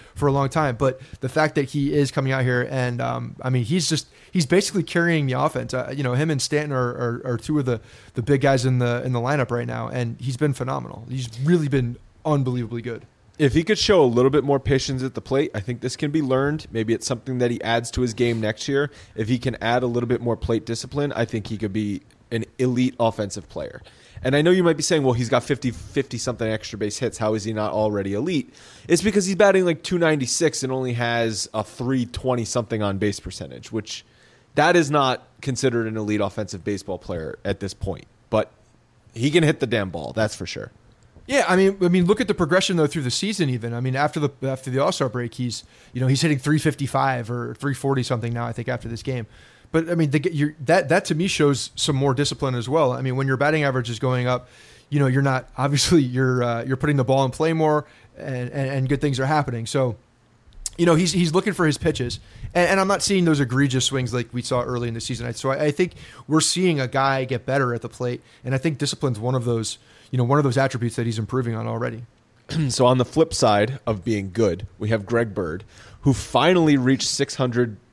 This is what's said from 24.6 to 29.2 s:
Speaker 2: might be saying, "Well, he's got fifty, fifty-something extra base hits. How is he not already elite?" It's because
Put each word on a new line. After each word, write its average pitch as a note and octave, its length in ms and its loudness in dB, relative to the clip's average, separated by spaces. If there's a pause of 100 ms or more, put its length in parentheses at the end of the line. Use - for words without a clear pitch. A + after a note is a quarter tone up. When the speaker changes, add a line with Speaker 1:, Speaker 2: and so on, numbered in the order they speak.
Speaker 2:
might E3+ 140 4
be D3+ 80 -4
saying, D#3+ 200 2
"Well, C3 100 4
he's A#2 160 0
got B2 160 2
fifty, B2+ 260 -2
fifty-something A#2 800 -6
extra A2 260 -8
base G2+ 200 -4
hits. A#2 200 -4
How A#2+ 160 0
is G#2+ 120 -4
he A2 80 -4
not G#2+ 180 -2
already G2+ 420 0
elite?" C#3+ 400 -2 (360)
It's E3+ 120 4
because G3 240 2